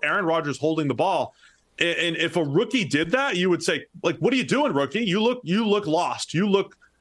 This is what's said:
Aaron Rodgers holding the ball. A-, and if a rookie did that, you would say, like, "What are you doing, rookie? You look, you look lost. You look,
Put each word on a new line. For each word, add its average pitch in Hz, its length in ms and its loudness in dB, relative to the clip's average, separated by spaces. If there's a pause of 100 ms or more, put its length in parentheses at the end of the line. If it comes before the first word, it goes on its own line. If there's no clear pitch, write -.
Aaron 170 220 0
Rodgers 156 340 0
holding 156 280 0
the 131 60 0
ball. 156 400 0 (460)
A-, 165 280 2
and 170 80 -2
if 160 220 -2
a 170 60 2
rookie 196 420 0
did 151 260 0
that, 269 240 0
you 185 140 2
would 165 140 0
say, 160 220 -2 (160)
like, 170 180 0
"What 208 120 2
are 262 60 2
you 226 80 0
doing, 247 260 2
rookie? 139 320 -2
You 202 180 0
look, 247 220 0
you 214 240 0
look 208 200 2
lost. 151 460 -2
You 185 140 2
look, 196 300 0 (240)